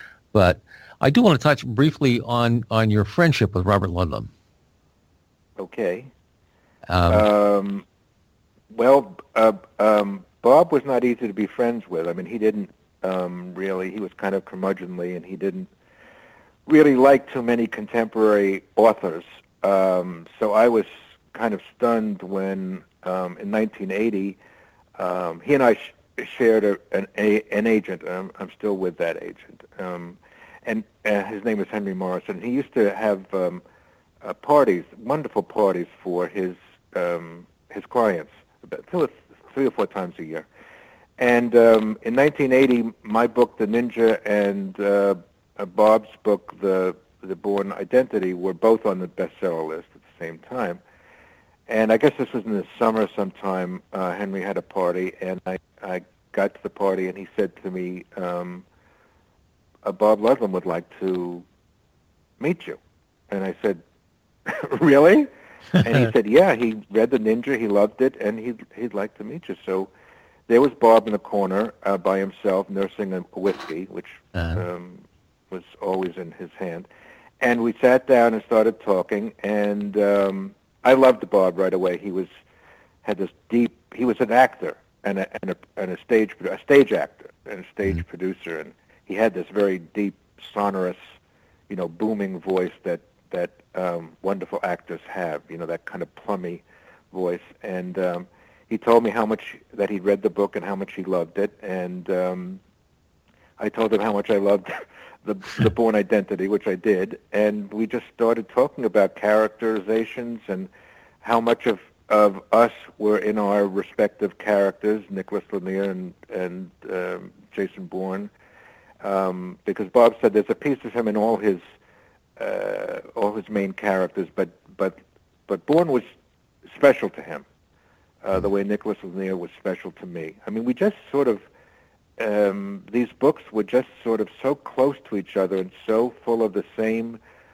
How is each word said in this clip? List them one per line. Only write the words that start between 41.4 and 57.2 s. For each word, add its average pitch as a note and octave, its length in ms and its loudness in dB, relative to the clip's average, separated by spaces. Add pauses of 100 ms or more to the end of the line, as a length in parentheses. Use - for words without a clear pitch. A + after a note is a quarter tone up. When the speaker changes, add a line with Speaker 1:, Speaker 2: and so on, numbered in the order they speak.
Speaker 2:
um, A2 460 6
in A#2 120 -4
nineteen C#3 380 2
eighty, B2 400 4 (100)
my A2+ 240 0
book, A#2 320 0
The A2 80 -2
Ninja, A2+ 580 2
and, G2+ 540 -2
uh, G2+ 380 2 (400)
uh, G2+ 100 -10
Bob's G#2+ 440 4 (120)
book, G2+ 380 -2
The, F#2 340 0 (280)
The F#2+ 120 -10
Bourne G2 380 -4
Identity, G2 600 0
were F2+ 200 -4
both A2+ 320 2
on F#2+ 140 -2
the F2+ 80 -8
bestseller E2 580 -6
list D#2+ 280 -12
at - 80 -20
the - 220 -18
same E2 140 -12
time. A#2+ 420 -8 (840)
And A2 260 2
I A2+ 40 6
guess C#3+ 220 4
this B2+ 140 -6
was A#2+ 120 -6
in A2 80 -6
the G2 140 -4 (120)
summer A2 380 0
sometime, F#2 680 -6 (100)
uh, F#2 220 -4
Henry G2 260 -8
had F#2+ 160 -6
a F2+ 60 -6
party, F#2 580 -4
and F#2 260 -8
I, F#2 120 -6 (240)
I F#2 200 -8 (300)
got G2+ 220 -2
to - 80 -20
the G#2 80 -8
party, F#2+ 380 -2
and F#2 100 -10
he F#2+ 80 -14 (100)